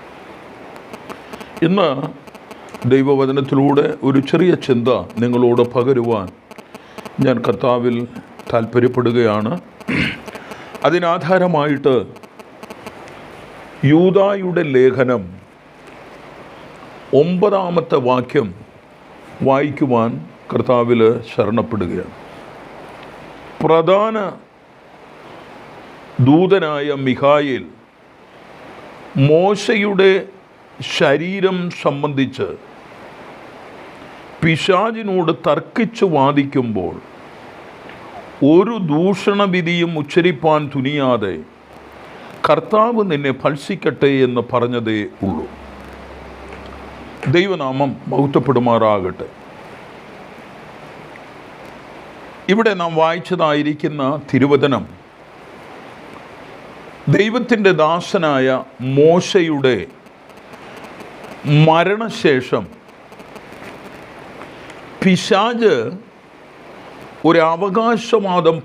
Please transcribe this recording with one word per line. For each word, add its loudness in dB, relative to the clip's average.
ഇന്ന് 2
ദൈവവചനത്തിലൂടെ 2
ഒരു 2
ചെറിയ 4
ചിന്ത 2
നിങ്ങളോട് 2
പകരുവാൻ 0
ഞാൻ 2
കർത്താവിൽ 0
താല്പര്യപ്പെടുകയാണ്. 0
അതിനാധാരമായിട്ട് 0
യൂദായുടെ 2
ലേഖനം 2
ഒമ്പതാമത്തെ 0
വാക്യം 0
വായിക്കുവാൻ 0
കർത്താവിൽ 2
ശരണപ്പെടുകയാണ്. -4
പ്രധാന 2
ദൂതനായ 2
മിഖായേൽ 2
മോശയുടെ 2
ശരീരം 0
സംബന്ധിച്ച് -2
പിശാചിനോട് 0
തർക്കിച്ചു -2
വാദിക്കുമ്പോൾ 0
ഒരു 2
ദൂഷണവിധിയും 0
ഉച്ചരിപ്പാൻ 0
തുനിയാതെ -2
"കർത്താവ് 2
നിന്നെ -2
ഭത്സിക്കട്ടെ" 0
എന്ന് 0
പറഞ്ഞതേ -2
ഉള്ളൂ. -4
ദൈവനാമം 0
മഹത്വപ്പെടുമാറാകട്ടെ. 0
ഇവിടെ 2
നാം -4
വായിച്ചതായിരിക്കുന്ന -2
തിരുവചനം 2
ദൈവത്തിൻ്റെ 2
ദാസനായ 0
മോശയുടെ 4
മരണശേഷം 0
പിശാച് 2
ഒരു 6
അവകാശവാദം 0